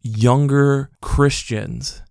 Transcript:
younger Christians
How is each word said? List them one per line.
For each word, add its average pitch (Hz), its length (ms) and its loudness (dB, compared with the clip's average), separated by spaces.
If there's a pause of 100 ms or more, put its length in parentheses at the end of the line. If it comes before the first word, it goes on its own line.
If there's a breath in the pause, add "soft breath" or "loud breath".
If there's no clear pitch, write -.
younger 139 880 2 (120)
Christians 117 960 -2 (100)